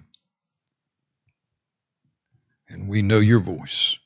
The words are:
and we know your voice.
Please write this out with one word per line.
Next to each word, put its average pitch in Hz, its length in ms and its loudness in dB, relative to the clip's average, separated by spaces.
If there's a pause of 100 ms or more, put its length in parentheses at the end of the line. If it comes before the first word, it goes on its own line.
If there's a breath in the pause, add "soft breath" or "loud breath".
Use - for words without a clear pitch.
(2750)
and 95 200 -14
we 104 140 -2
know 107 160 2
your 107 220 6
voice. - 640 -4